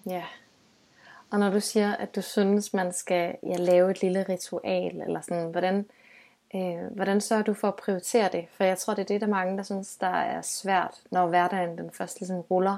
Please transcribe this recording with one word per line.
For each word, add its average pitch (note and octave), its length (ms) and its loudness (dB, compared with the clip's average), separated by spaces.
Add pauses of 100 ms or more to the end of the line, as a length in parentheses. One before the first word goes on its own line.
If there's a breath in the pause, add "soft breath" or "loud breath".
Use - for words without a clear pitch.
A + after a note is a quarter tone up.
Ja. F3+ 160 -6 (1080 loud breath)
Og G#3 80 0
når G3+ 120 4
du G3+ 100 2
siger, G#3 340 2
at - 220 -8
du G3 60 -4
synes, G3+ 520 2
man F3+ 180 0
skal, F3 500 0
ja, F3+ 140 -2
lave F3+ 340 6
et F#3 120 0
lille F#3+ 260 2
ritual, F3+ 800 -4
eller E3+ 140 -2
sådan, E3 300 -4
hvordan, F#3 360 0 (680 soft breath)
øh, F3+ 220 -4 (180)
hvordan G3 260 2
sørger G#3+ 220 2
du G#3+ 120 0
for G3+ 140 0
at G3 60 0
prioritere G3 580 0
det? E3+ 120 -4 (120)
For G3 80 2
jeg F#3 140 4
tror, - 160 -2
det G3+ 80 -2
er F#3 40 -4
det, G#3 140 0
der A3 60 -2
mange, F#3+ 300 0
der G3+ 60 -4
synes, G3 340 -8
der F#3+ 100 -2
er - 360 -2
svært, - 520 0 (160)
når F3+ 160 4
hverdagen F3 520 2
den E3+ 140 -8
først - 280 -10
ligesom F#3 200 -4
ruller. F#3 380 2